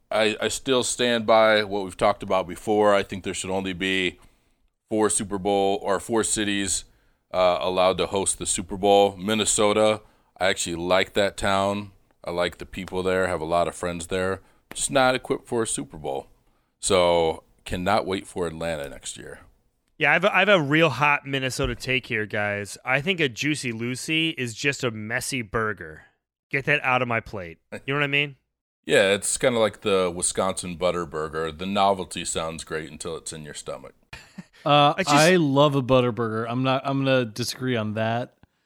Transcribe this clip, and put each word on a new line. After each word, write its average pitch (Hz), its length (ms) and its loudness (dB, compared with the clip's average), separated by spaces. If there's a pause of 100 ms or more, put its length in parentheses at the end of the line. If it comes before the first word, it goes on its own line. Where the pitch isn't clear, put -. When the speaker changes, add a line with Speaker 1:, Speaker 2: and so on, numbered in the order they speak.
(100)
Speaker 1:
I, 107 300 2
I 110 80 0
still 127 340 0
stand 120 440 0
by 110 380 6
what 98 200 -4
we've 90 120 -10
talked 104 260 2
about 95 260 0
before. 104 460 2
I 98 80 4
think 98 220 -8
there 98 100 -6
should 92 160 -6
only 95 220 -2
be 92 460 0 (720)
four 107 200 2
Super 101 280 -4
Bowl 98 440 2
or 98 180 0
four 113 240 0
cities, 101 600 -2 (480)
uh, 90 280 4
allowed 92 380 2
to 87 80 0
host 98 320 -2
the 87 80 -8
Super 101 300 -4
Bowl. 101 400 4
Minnesota, 107 840 2 (380)
I 90 100 2
actually 90 280 -2
like 90 380 2
that 98 220 0
town. 101 560 -2 (320)
I - 80 -8
like 87 260 -2
the - 80 -14
people 92 380 -8
there, 92 240 0
have 87 120 -2
a 78 40 -6
lot 85 240 2
of 78 80 -8
friends 87 320 -6
there. 95 320 -4 (340)
Just - 160 -4
not 131 240 4
equipped - 320 -4
for 117 160 -2
a 113 40 -2
Super 71 300 -8
Bowl. 69 300 -8 (540)
So 85 640 4 (200)
cannot 92 420 0
wait 95 200 -4
for 90 220 -4
Atlanta 80 400 -6
next - 280 -14
year. - 240 -16 (580)
Speaker 2:
Yeah, 147 140 2
I've, 170 140 2
I've 196 240 2
a 190 100 6
real 151 300 4
hot 143 360 0
Minnesota 131 480 -4
take 127 320 -4
here, 107 200 -2
guys. 104 580 -4
I 131 160 0
think 180 180 -2
a 151 120 2
Juicy 131 420 -4
Lucy 127 580 -4
is 123 240 -6
just 139 300 -4
a 120 60 0
messy 113 500 -6
burger. 98 640 -6 (480)
Get 139 160 -4
that 147 180 0
out 127 160 2
of 123 80 -2
my 117 120 0
plate. 87 380 -12 (140)
You 104 140 -10
know 135 80 -2
what 147 100 -2
I 139 40 -4
mean? 143 320 -2
Speaker 1:
<laughs> - 60 -20 (420)
Yeah, 104 260 6
it's - 220 -4
kinda 123 220 0
like 107 220 0
the 92 340 2
Wisconsin 92 600 -4
butter 87 300 0
burger. 78 440 -6
The 80 160 -10
novelty 98 580 0
sounds 82 380 -6
great 80 260 -8
until 80 280 -12
it's - 160 -12
in 78 100 -12
your 73 120 -14
stomach. 67 400 -14 (180)
<laughs> - 520 -20
Speaker 3:
Uh, 147 320 4
Speaker 2:
I 190 60 -2
just 151 120 2
Speaker 3:
I 160 220 6
love 143 380 4
a 139 80 2
butter 123 300 4
burger. 110 320 -2
I'm 120 180 -2
not, 131 220 0
I'm 139 200 -2
gonna 131 200 4
disagree 123 520 -4
on 107 180 -2
that. 113 400 -2 (320)